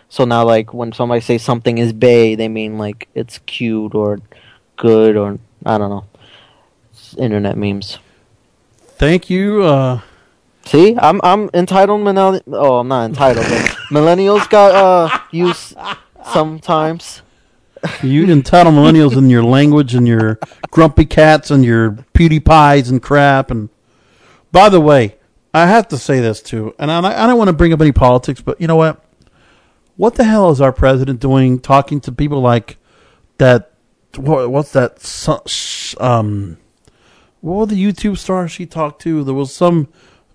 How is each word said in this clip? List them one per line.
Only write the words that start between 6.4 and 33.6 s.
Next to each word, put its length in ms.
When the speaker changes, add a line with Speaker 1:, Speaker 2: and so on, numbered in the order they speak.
Speaker 1:
It's 240
internet 420
memes. 400
Speaker 2:
Thank 500
you, 320
uh, 380
Speaker 1:
See, 320
I'm, 280
I'm 280
entitled. 500
Millenni-, 380
oh, 260
I'm 80
not 200
entitled, 400
but 160
Speaker 2:
<laughs> 280
Speaker 1:
millennials 580
got, 240
uh, 460
use 420
sometimes. 880
Speaker 2:
You 280
entitled 460
millennials 400
and 120
your 140
language 520
and 120
your 320
grumpy 340
cats 460
and 140
your 280
PewDiePies 760
and 120
crap. 480
And 200
by 160
the 120
way, 360
I 140
have 220
to 100
say 220
this 200
too, 380
and 140
I, 60
I 20
don't 120
wanna 140
bring 200
up 80
any 120
politics, 480
but 200
you 80
know 80
what? 280
What 180
the 100
hell 260
is 100
our 120
president 480
doing 380
talking 440
to 100
people 280
like 360
that? 340